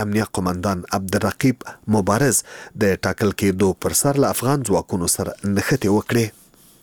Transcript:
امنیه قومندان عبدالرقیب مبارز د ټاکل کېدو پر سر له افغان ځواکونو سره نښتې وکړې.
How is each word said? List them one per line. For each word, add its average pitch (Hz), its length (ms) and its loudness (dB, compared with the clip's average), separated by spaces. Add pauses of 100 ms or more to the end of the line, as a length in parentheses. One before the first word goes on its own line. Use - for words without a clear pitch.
امنیه 104 340 -2
قومندان 90 480 -2 (120)
عبدالرقیب 101 720 -2 (280)
مبارز 104 440 2 (300)
د 98 320 0
ټاکل 95 360 0
کېدو 95 320 2 (140)
پر 87 160 -2
سر 143 240 2
له 95 120 0
افغان 131 340 0
ځواکونو 87 460 0
سره 98 120 -4 (140)
نښتې 101 440 0 (100)
وکړې. 117 280 0 (560)